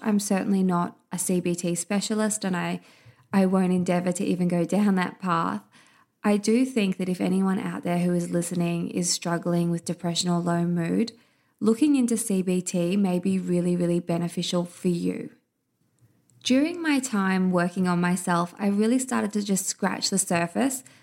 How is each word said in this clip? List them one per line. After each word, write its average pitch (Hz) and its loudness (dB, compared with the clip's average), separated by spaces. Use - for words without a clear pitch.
I'm 208 2
certainly 196 0
not 175 0
a 180 -6
C 180 0
B 175 -2
T 175 -4
specialist, 208 -2
and 185 -2
I, 175 -4
I 196 6
won't 185 4
endeavor 180 0
to 196 -4
even 180 0
go 175 2
down 196 2
that - -2
path, 185 -2
I 208 4
do 220 2
think 208 0
that 185 -4
if 180 -4
anyone 190 0
out 180 -8
there 175 0
who 175 2
is 175 -2
listening 175 -2
is 175 -2
struggling 170 0
with 170 -4
depression 170 -4
or 175 2
low 170 0
mood, 175 0
looking 226 4
into 240 2
C 196 0
B 180 0
T 175 -2
may 185 2
be 190 0
really, 175 0
really 175 0
beneficial 175 -2
for - -4
you. - -2
During 311 2
my 294 0
time 190 0
working 180 2
on 175 2
myself, 175 0
I 202 -2
really 220 2
started 233 -2
to 208 -2
just 196 0
scratch - -4
the 190 0
surface 185 -2